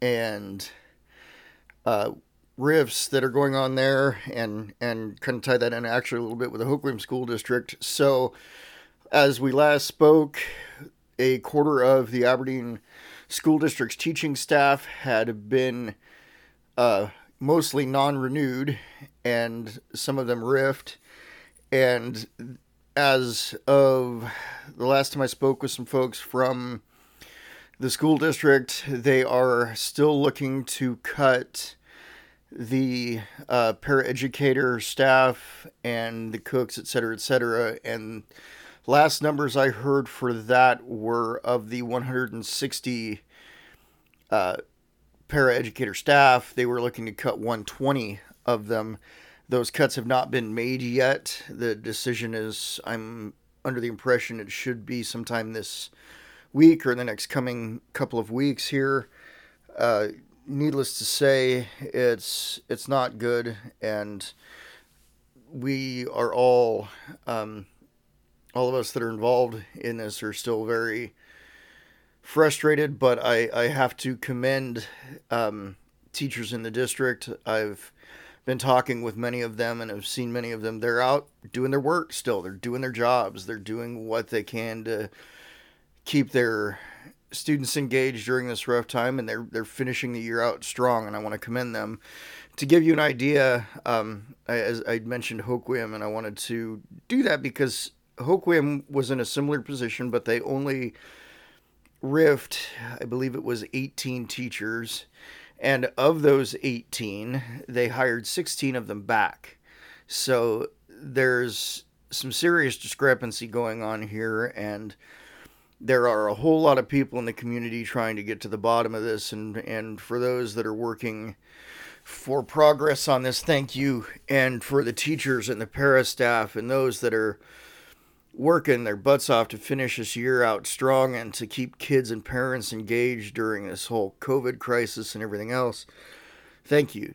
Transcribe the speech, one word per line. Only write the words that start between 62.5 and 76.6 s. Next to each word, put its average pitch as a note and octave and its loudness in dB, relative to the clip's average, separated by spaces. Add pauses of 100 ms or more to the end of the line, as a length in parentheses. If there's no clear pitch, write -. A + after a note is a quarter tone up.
it's - -6
not B2+ 0
good, A#2 -2 (240)
and G#2 -6 (1200)
we C3 -4
are A#2 0
all, A#2+ 4 (380)
um, G#2+ -6 (880)
all B2+ 0
of B2+ -2
us B2 -2
that A#2+ -4
are A2+ -2
involved A#2 0 (140)
in A#2 -8
this G#2+ -10
are G#2+ -6
still A2 -4
very A2+ -4 (1080)
frustrated, D3+ 2
but B2 4
I, A#2 2
I A#2+ 0
have C3 0
to C3 -6
commend, B2+ -4 (440)
um, G#2+ -2 (380)
teachers A#2+ -6
in A2+ -8